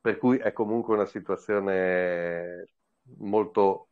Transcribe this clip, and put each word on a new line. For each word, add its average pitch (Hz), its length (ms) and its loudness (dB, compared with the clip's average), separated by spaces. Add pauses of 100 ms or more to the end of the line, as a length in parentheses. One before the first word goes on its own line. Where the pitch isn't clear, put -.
Per 110 180 0
cui 127 200 4
è 110 140 -2
comunque 110 420 0
una 104 120 2
situazione 90 1600 -2 (500)
molto 101 720 0